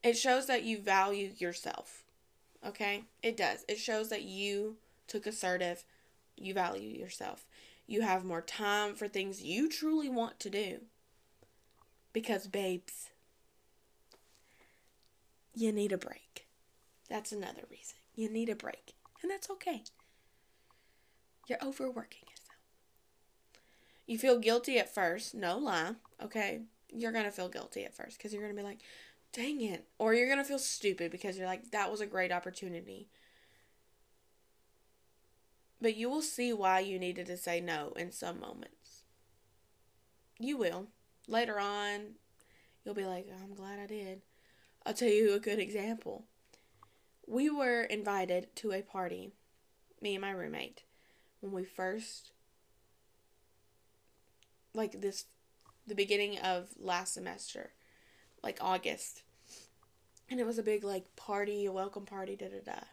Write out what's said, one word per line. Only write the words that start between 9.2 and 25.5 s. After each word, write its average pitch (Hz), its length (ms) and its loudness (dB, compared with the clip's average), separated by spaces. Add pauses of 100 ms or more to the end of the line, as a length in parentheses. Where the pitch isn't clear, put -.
you 277 280 2
truly 311 400 2
want 233 320 0
to 202 80 -4
do. 202 320 -2 (1300)
Because, 226 360 0
babes, 190 600 -4 (2500)
you 226 160 2
need 208 200 2
a 185 60 2
break. - 500 -12 (640)
That's 214 220 -4
another 208 380 -6
reason. - 280 -16 (180)
You 220 140 0
need 226 200 0
a 214 60 0
break. - 380 -8 (280)
And 359 100 0
that's 392 180 -6
okay. 359 340 -2 (1600)
You're - 160 -2
overworking 262 680 -6
yourself. - 280 -20 (1500)
You 226 120 -2
feel 247 220 8
guilty 240 380 6
at - 160 4
first. 185 400 2
No 196 240 0